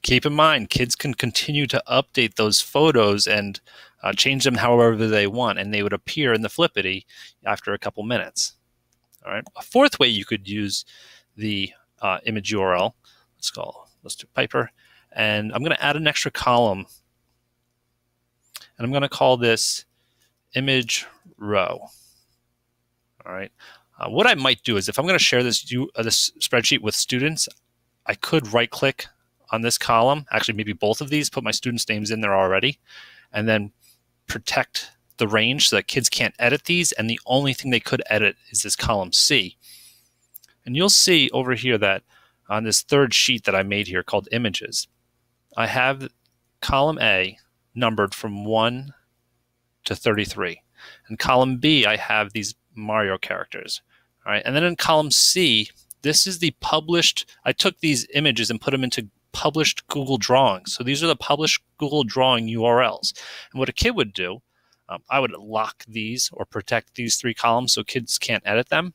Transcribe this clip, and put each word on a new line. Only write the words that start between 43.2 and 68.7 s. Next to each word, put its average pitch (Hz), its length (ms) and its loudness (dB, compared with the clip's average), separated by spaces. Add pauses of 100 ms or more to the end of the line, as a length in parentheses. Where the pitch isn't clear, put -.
that 95 120 2
I 95 60 2
made 101 260 -2
here 90 140 -4
called 98 280 -4
images, - 560 -4 (680)
I 113 100 0
have 131 420 -2 (520)
column 143 400 0
A 95 380 0 (360)
numbered 110 400 0
from 101 300 -10
one 117 480 -2 (960)
to 101 100 -4
thirty-three. 95 640 -4 (480)
In 110 80 -10
column 127 400 2
B, 139 300 4
I 107 100 2
have 107 360 -2
these 101 220 -8 (200)
Mario 107 420 -2
characters. - 640 -10 (460)
All 101 60 -2
right, 104 120 0
and 127 100 -2
then 151 80 2
in 175 140 0
column 156 340 2
C, 123 600 2 (320)
this 151 240 2
is 185 120 -8
the 165 120 0 (100)
published, 160 640 0 (220)
I 131 60 0
took - 260 -2
these 135 340 -2
images 123 380 0
and 113 100 -4
put 135 120 -2
them 135 120 -2
into 120 240 -4 (240)
published - 560 -2
Google 135 300 -2
Drawings. 120 560 2
So 123 100 -8
these 139 180 -2
are 170 40 0
the 156 100 2
published 151 460 0 (160)
Google 147 260 0
Drawing 123 440 2
U 113 160 -2
R 120 180 6
Ls. - 320 -2 (380)
And 131 60 -10
what 131 120 -2
a - 20 -8
kid 240 200 0
would 123 200 -2
do, 92 300 -8 (460)
um, 90 200 -12
I 131 100 0
would 123 140 -2
lock 107 560 -6
these 113 440 -6
or - 120 -10
protect - 500 -6
these 117 220 -4
three 120 160 -4
columns 117 400 2
so 117 100 0
kids - 360 -6
can't 110 260 -2
edit 110 240 0
them 170 260 -2